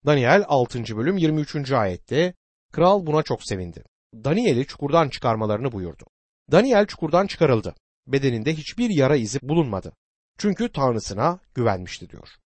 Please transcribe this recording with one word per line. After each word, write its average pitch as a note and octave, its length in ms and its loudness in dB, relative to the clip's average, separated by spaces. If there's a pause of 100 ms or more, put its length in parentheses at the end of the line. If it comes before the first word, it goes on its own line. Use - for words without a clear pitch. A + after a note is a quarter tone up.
Daniel D3 420 4
altıncı A#2+ 480 -2
bölüm D#3 200 0
yirmi D#3 240 0
üçüncü C#3+ 340 -4
ayette A#2 600 -2 (380)
kral F3+ 340 4
buna D3+ 160 2
çok - 220 -4
sevindi. F2+ 400 -8 (300)
Daniel'i C#3 520 0
çukurdan D3 420 0
çıkarmalarını A2+ 640 -2
buyurdu. F2+ 320 -10 (480)
Daniel G#3 340 4
çukurdan F3 400 0
çıkarıldı. B2 480 0 (320)
Bedeninde C3 480 -2
hiçbir A3 360 -4
yara C#3+ 260 4
izi A#2 260 -2
bulunmadı. B2 500 -2 (460)
Çünkü G#3 340 -2
Tanrısına B2+ 680 -2 (160)
güvenmişti F#2+ 560 -4
diyor. - 180 -20 (220)